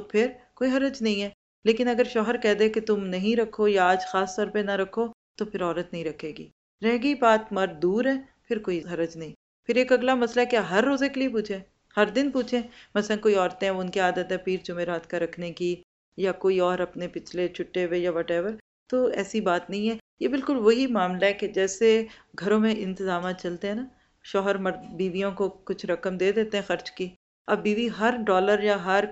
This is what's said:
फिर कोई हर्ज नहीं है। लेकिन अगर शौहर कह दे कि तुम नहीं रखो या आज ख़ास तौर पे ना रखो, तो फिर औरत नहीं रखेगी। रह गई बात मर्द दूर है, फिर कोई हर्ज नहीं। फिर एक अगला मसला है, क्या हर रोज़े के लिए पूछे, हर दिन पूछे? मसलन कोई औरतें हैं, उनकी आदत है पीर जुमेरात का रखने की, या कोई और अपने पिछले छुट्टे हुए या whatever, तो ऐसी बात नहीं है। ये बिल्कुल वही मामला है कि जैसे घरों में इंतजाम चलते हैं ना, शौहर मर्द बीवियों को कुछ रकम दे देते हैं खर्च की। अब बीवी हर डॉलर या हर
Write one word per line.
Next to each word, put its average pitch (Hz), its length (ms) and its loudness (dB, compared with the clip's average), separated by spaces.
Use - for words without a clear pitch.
फिर 233 240 0
कोई 254 140 0
हर्ज 269 320 0
नहीं 208 180 0
है। 202 120 -6
लेकिन 226 240 2
अगर 240 180 2
शौहर 233 320 0
कह 214 160 4
दे 214 140 4
कि 220 140 0
तुम 208 240 0
नहीं 190 300 0
रखो 220 320 0
या 190 160 4
आज 185 200 4
ख़ास 190 320 -2
तौर 208 140 -2
पे 214 120 -2
ना 202 140 -2
रखो, 196 300 -2
तो 214 60 -2
फिर 202 180 -8
औरत 170 300 -4
नहीं 165 120 -8
रखेगी। 156 460 -10
रह 226 160 2
गई 285 180 0
बात 220 360 4
मर्द 190 180 0
दूर 208 280 2
है, 269 80 0
फिर 220 120 -2
कोई 180 280 -4
हर्ज 165 280 -4
नहीं। 156 160 -14
फिर 240 100 2
एक 254 140 4
अगला 254 240 4
मसला 240 260 2
है, 240 40 2
क्या 240 180 2
हर 185 200 2
रोज़े 277 240 0
के 269 120 -4
लिए 262 80 0
पूछे, 208 340 -6
हर 208 140 4
दिन 269 200 0
पूछे? 247 320 -2
मसलन 214 220 0
कोई 214 180 4
औरतें 185 300 0
हैं, 190 100 0
उनकी 185 260 -4
आदत 180 280 0
है 185 100 -2
पीर 185 220 -4
जुमेरात 175 440 -6
का 175 120 -4
रखने 170 340 -6
की, 175 200 -2
या 190 200 0
कोई 190 220 2
और 180 200 2
अपने 175 300 -6
पिछले 175 400 -6
छुट्टे 180 340 -4
हुए 175 140 0
या 175 140 0
whatever, 170 400 -2
तो 254 220 2
ऐसी 202 300 -2
बात 175 280 0
नहीं 208 180 -2
है। 226 100 -4
ये 254 60 2
बिल्कुल 269 320 0
वही 233 320 4
मामला 185 340 2
है 202 80 4
कि 202 180 -4
जैसे 196 380 2
घरों 202 240 2
में 220 140 4
इंतजाम 185 600 -4
चलते 180 340 -6
हैं 208 80 -4
ना, 262 140 -8
शौहर 196 360 0
मर्द 190 340 -4
बीवियों 190 400 -2
को 196 140 -2
कुछ 196 200 -6
रकम 185 320 -2
दे 185 160 2
देते 214 220 0
हैं 196 100 -4
खर्च 175 240 -4
की। 180 200 -8
अब 202 120 2
बीवी 208 340 0
हर 226 300 2
डॉलर 202 400 4
या 208 160 4
हर 190 320 2